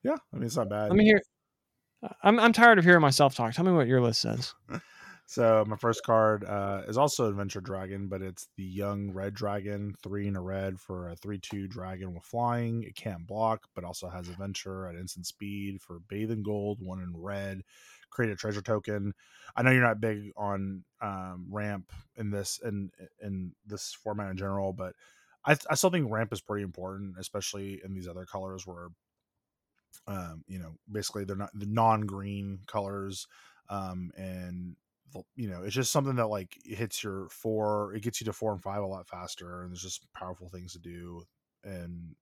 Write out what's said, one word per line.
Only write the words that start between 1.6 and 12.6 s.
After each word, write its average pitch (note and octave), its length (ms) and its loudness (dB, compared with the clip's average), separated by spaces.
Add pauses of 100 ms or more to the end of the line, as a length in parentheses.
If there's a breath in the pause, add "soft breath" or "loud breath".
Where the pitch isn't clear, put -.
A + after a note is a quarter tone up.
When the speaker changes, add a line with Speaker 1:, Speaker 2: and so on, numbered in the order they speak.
Speaker 2:
I'm, G#3+ 180 10
I'm A3+ 120 10
tired A3+ 260 12
of E3 60 6
hearing F3 180 12
myself C#3 320 8
talk. A#2 200 0
Tell E3+ 100 2
me F#3 80 6
what C#3 160 6
your B2+ 140 8
list A#2 200 4
says. A#2 320 -2 (140)
<laughs> - 140 -6 (440 loud breath)
Speaker 1:
So A2+ 400 6
my G#2+ 100 -4
first A#2 280 0
card, A2 400 6
uh, G2 440 -2
is G#2+ 100 0
also C3+ 320 4
Adventure G2+ 300 -4
Dragon, F#2+ 480 -6
but F#2 140 -6
it's F#2 340 -10
the G2 80 -8
Young G2+ 480 -4
Red G2 220 -6
Dragon, G2+ 680 -4
three G2+ 260 -4
and G2 80 -2
a F#2 40 -4
red F#2+ 400 -4
for F2+ 280 -10
a E2+ 80 -10
three G2+ 220 -8
two G2 300 -8
dragon F#2 440 -8
with E2+ 120 -12
flying. A#2+ 580 0